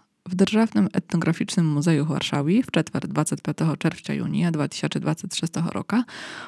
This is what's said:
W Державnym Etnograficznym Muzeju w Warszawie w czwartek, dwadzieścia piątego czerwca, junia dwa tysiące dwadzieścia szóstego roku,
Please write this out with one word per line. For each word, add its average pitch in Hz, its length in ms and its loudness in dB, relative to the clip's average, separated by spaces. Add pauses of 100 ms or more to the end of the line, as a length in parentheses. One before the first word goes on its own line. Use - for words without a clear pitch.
(280)
W 185 60 -6
Державnym 208 580 2
Etnograficznym 165 720 0
Muzeju 151 380 4
w 156 40 -2
Warszawie 147 540 2
w - 80 -4
czwartek, - 360 0
dwadzieścia - 360 0
piątego 156 340 0
czerwca, - 380 -2
junia 151 360 0
dwa 147 180 0
tysiące - 320 -4
dwadzieścia - 360 -4
szóstego - 340 -2
roku, - 260 -2 (520)